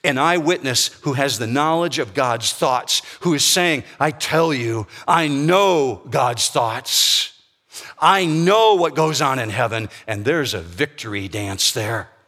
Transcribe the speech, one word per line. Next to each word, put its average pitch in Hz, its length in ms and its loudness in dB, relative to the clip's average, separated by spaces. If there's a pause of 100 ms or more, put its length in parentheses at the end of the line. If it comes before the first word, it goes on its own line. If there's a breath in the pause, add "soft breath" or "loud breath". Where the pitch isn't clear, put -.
An 139 160 0
eyewitness 156 720 0 (100)
who 143 120 -2
has 123 260 0
the 120 60 -4
knowledge 156 540 0
of 110 140 -6
God's 120 400 -2
thoughts, 127 480 0 (180 loud breath)
who 175 140 0
is 139 100 0
saying, 170 400 2 (160 loud breath)
"I 147 120 2
tell 160 420 0
you, 113 340 -4 (180 loud breath)
I 156 220 2
know 151 840 2
God's 123 380 0
thoughts. - 840 0 (680 loud breath)
I 185 260 4
know 196 500 4
what 160 200 0
goes 156 260 0
on 135 180 0
in 110 100 -4
heaven," 113 400 -2 (180 loud breath)
and 104 180 -6
there's 139 280 0
a 92 80 -6
victory 101 680 -6
dance 101 440 -4
there. 110 380 -6 (180)